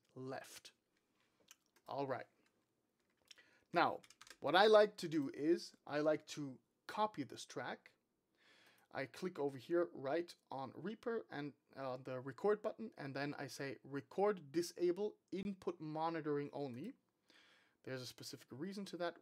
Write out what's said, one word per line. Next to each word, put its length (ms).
left. 560
All 160
right. 200
Now, 260
what 160
I 120
like 300
to 100
do 260
is 380
I 140
like 280
to 260
copy 360
this 220
track. 460
I 120
click 320
over 200
here 360
right 400
on 220
Reaper 580
and, 220
uh, 260
the 160
record 420
button, 360
and 160
then 240
I 100
say 360
record 560
disable 640
input 480
monitoring 760
only. 400
There's 180
a 60
specific 440
reason 340
to 120
that, 240